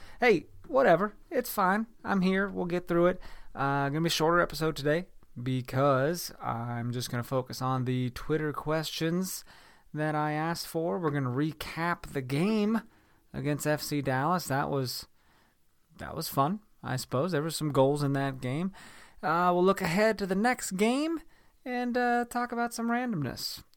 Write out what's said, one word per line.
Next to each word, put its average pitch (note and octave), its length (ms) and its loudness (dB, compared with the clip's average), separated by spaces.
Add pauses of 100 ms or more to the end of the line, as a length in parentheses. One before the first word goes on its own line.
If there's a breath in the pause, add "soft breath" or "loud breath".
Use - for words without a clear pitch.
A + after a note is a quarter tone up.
(220 loud breath)
Hey, A#3+ 240 4 (200)
whatever. G#3+ 520 4 (120)
It's B3+ 200 -2
fine. G3+ 380 2 (180)
I'm G3 160 2
here. F#3+ 260 2
We'll F#3 180 -4
get F3 220 -2
through E3+ 200 6
it. F3+ 120 2 (340 loud breath)
Uh, C#3 360 0
gonna D3 100 0
be E3 80 2
a - 20 2
shorter E3 300 4
episode D#3 380 0
today D3+ 300 0 (360)
because C3+ 880 0 (100)
I'm A#2+ 520 -4
just B2 180 -6
gonna A#2+ 120 -2
focus B2+ 380 -4
on C3 220 0
the B2+ 280 -2
Twitter D3+ 420 -2
questions E3 880 -2 (500 loud breath)
that D3+ 220 -2
I D3+ 160 0
asked D#3+ 360 -2
for. E3+ 320 -2
We're D#3+ 120 0
gonna C#3 180 0
recap D#3 840 -4
the C#3+ 80 -4
game G#3 640 0 (480 soft breath)
against C3+ 360 -4
F D3+ 120 2
C D3 220 -4
Dallas. C#3 460 0
That C#3+ 240 -2
was, C3+ 340 -4 (960 soft breath)
that - 160 -10
was D#3+ 120 -6
fun, D3+ 340 0 (220)
I B2+ 120 -4
suppose. C3 360 -2
There D3 120 0
were D#3+ 80 -4
some D3+ 200 -4
goals C#3 300 4
in C#3 120 0
that C3+ 280 -2
game. C#3+ 300 -4 (500 loud breath)
Uh, F3+ 320 2
we'll F3+ 100 4
look F#3+ 200 4
ahead G#3 340 4
to G3+ 80 -4
the F#3+ 80 0
next A#3 380 0
game C4 480 2 (440 soft breath)
and, B3 320 -2
uh, A#3+ 320 2
talk A#3+ 240 -4
about A#3+ 220 -2
some A#3 160 -2
randomness A#3 720 -2 (160)